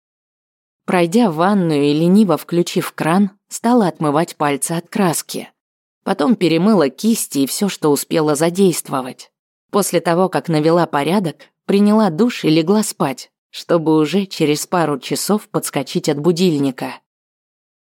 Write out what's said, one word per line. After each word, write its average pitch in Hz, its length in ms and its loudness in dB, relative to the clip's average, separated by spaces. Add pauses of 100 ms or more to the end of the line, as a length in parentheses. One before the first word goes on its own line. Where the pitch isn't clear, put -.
(840)
Пройдя 180 460 2
в 151 40 -8
ванную 165 500 2
и 147 80 2
лениво 175 440 4
включив - 540 -4
кран, 185 400 0 (180)
стала 233 380 0
отмывать 156 480 -2
пальцы 143 380 -4
от 170 140 -6
краски. - 640 -4 (540)
Потом 247 320 0
перемыла 170 540 2
кисти - 500 -4
и 135 80 0
всё, - 200 -4
что 160 220 -2
успела 151 460 0
задействовать. 156 960 -2 (400)
После 185 280 0
того, 180 300 2
как 156 180 -4
навела 160 380 2
порядок, 156 600 -2 (180)
приняла 208 460 2
душ 220 340 -2
и 156 40 2
легла 165 340 2
спать, - 480 -6 (180)
чтобы 156 480 0
уже 160 300 0
через 151 400 -2
пару 151 320 -2
часов - 500 -4
подскочить - 580 -4
от 147 120 0
будильника. 147 800 -2 (880)